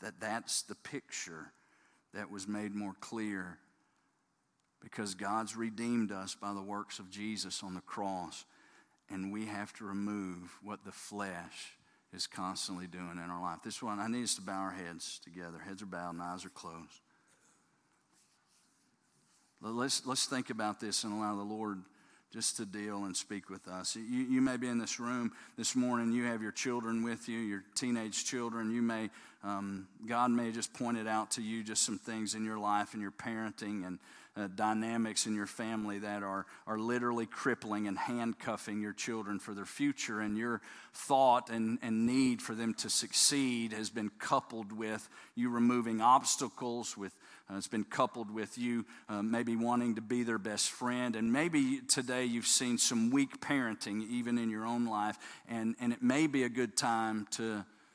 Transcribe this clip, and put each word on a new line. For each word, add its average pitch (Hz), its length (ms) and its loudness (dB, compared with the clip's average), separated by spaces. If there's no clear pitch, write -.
That, 98 180 -10
that's 110 440 -2
the 104 120 -10
picture - 760 -10
that 104 160 -6
was 101 200 -8
made 104 260 -2
more 104 240 -4
clear, 101 600 -4
because 104 340 -6
God's 104 400 -2
redeemed 113 560 0
us 95 240 -6
by 101 180 -6
the 98 100 -6
works 101 360 -6
of 92 120 -14
Jesus 101 520 -6
on 92 120 -6
the 90 80 -6
cross, 95 600 -6
and 98 240 -4
we 107 140 -4
have 104 280 -6
to 113 100 -12
remove 98 760 -4
what 101 240 -10
the 98 60 -12
flesh 92 880 -8
is 98 140 -6
constantly 92 600 -6
doing 87 360 -8
in 87 80 -8
our 87 120 -4
life. 85 220 -4
This 110 180 -8
one, 104 180 -4
I 110 80 -2
need 120 160 -2
us 101 120 0
to 104 60 -12
bow 98 100 -6
our 95 180 -2
heads 87 520 -8
together. 85 360 -12
Heads 95 240 -10
are 104 40 -8
bowed 87 280 -6
and 87 80 -6
eyes 90 220 -6
are 90 60 -12
closed. 82 520 -14
Let-, 113 140 -6
let's, 127 320 0
let's 131 200 2
think 127 240 -2
about 107 300 0
this 104 240 0
and 107 80 -2
allow 107 240 0
the 101 60 -2
Lord 104 400 -2
just - 280 -2
to 110 80 -4
deal 101 380 -4
and 92 120 -4
speak - 320 -6
with 95 200 -12
us. 92 280 -4
You, 113 60 -6
you 127 400 2
may 127 160 4
be 123 100 -2
in 120 100 2
this 110 220 -2
room 120 320 0
this - 180 0
morning. 120 380 4
You 120 120 2
have 117 180 0
your 107 100 -2
children 113 500 0
with 117 260 -2
you, 117 100 -2
your 101 260 -2
teenage 117 520 0
children. 117 440 0
You 120 120 2
may, 113 260 2
um, 98 460 -4
God 120 240 4
may 117 220 2
just 113 220 -6
point 117 240 -2
it 110 80 -4
out 110 260 0
to 120 100 -2
you, 110 220 -4
just 107 200 2
some 104 140 0
things 110 360 -4
in 110 100 -2
your 110 140 -2
life 104 340 2
and 110 80 -4
your 98 120 -4
parenting 107 720 -4
and, 90 120 -8
uh, 101 180 -2
dynamics 110 720 2
in 107 80 0
your 104 120 -2
family 107 520 -4
that 104 240 -4
are, 98 240 -2
are 107 120 -2
literally 120 480 2
crippling 107 640 0
and 95 100 -2
handcuffing 110 840 -2
your 104 120 -2
children 104 460 -4
for 107 140 -8
their 101 120 -6
future. 135 560 0
And 107 180 0
your 117 220 0
thought 127 560 6
and, 113 320 2
and 113 240 2
need 127 340 4
for 113 140 -4
them 113 200 0
to - 140 -4
succeed 120 840 4
has 107 180 -4
been 107 280 -2
coupled 113 520 0
with 110 380 -4
you 120 160 2
removing 117 500 6
obstacles, 120 960 6
with, 98 200 -6
uh, 98 60 -6
it's 95 100 -4
been 107 180 0
coupled 120 460 0
with 110 280 -4
you, 120 280 0
uh, 104 140 0
maybe 117 340 2
wanting 117 400 2
to 113 60 -4
be 120 200 0
their 113 160 2
best 104 320 0
friend. 123 460 0
And 113 160 4
maybe 139 560 4
today 127 360 4
you've 117 220 0
seen 123 320 4
some 117 320 4
weak 135 300 2
parenting 110 680 0
even 120 300 0
in 113 120 2
your 110 160 -2
own 120 200 2
life. 107 320 0
And, 113 320 0
and 120 120 4
it 120 100 -2
may 139 260 6
be 135 160 4
a 123 40 4
good 117 280 0
time 113 560 4
to, 110 340 -2